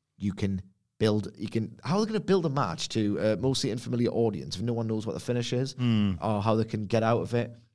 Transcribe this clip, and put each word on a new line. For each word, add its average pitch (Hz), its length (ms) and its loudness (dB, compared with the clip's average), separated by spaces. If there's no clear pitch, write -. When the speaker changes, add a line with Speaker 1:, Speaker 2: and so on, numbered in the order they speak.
Speaker 1:
You 98 160 -2
can 98 300 -2
build, 107 380 2
you 107 120 -8
can, 113 360 -4
how 165 140 0
are - 20 4
they 220 60 2
gonna 214 140 -2
build 175 260 2
a 147 40 0
match 123 400 -2
to 104 280 0
a 107 180 2
mostly 127 340 0
unfamiliar 120 400 0
audience 101 460 -2
if 92 60 -6
no 120 100 0
one 113 140 -2
knows 110 200 -2
what 104 60 -4
the - 80 -6
finish 120 320 -2
is 131 220 -2
Speaker 2:
Mm. 107 480 2
Speaker 1:
or 104 200 0
how 110 120 2
they 110 100 4
can 110 220 -4
get 110 160 2
out 113 180 4
of 104 140 -4
it? 120 200 -2